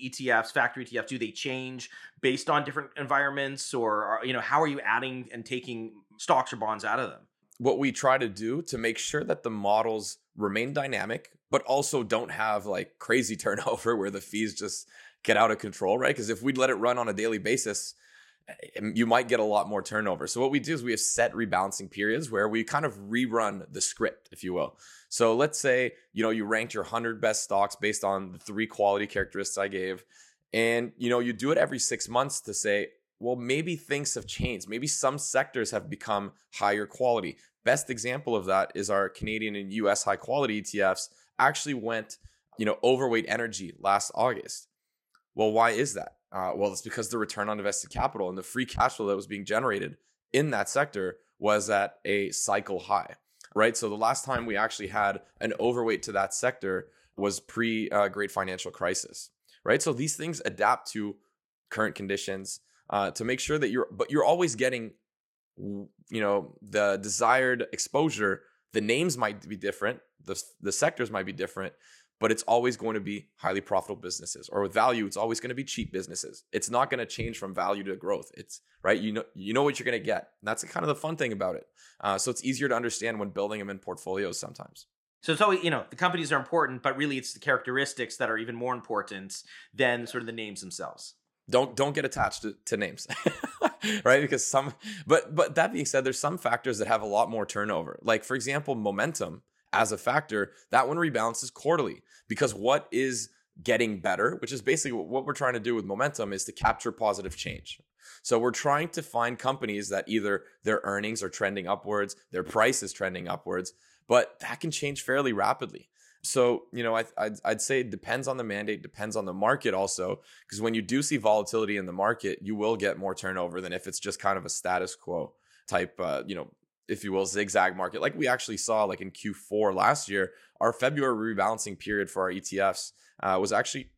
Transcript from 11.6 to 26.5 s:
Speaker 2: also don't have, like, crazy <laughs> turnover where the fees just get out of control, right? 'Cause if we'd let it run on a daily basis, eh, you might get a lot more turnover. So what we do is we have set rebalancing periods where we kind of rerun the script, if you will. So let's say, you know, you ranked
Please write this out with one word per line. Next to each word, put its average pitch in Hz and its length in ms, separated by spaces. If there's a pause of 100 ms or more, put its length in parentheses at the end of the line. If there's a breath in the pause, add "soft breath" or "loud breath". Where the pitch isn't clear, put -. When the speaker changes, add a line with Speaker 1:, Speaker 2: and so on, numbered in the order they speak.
Speaker 2:
also 139 400
don't 113 280
have, 107 360
like, 98 320
crazy 113 380
<laughs> - 80
turnover 110 500
where 101 160
the 98 100
fees 104 340
just - 340 (340 loud breath)
get 113 140
out 110 140
of 110 80
control, 101 400
right? 135 180
'Cause 110 140
if 110 120
we'd 135 140
let 131 140
it 127 40
run 120 240
on 120 100
a 104 40
daily 107 260
basis, 110 560 (540 soft breath)
eh, - 320 (140)
you 113 120
might 117 220
get 117 120
a 107 40
lot 104 240
more 101 140
turnover. 101 440
So 120 140
what 135 100
we 139 100
do 135 120
is 139 100
we 120 100
have 110 80
set - 320
rebalancing 98 580
periods 113 400
where 107 180
we 113 160
kind 143 220
of 113 80
rerun 107 760
the - 100
script, - 520
if - 100
you 90 120
will. 76 240 (300 loud breath)
So 113 280
let's 151 220
say, 127 340 (200 soft breath)
you 107 100
know, 110 80
you 110 140
ranked 110 300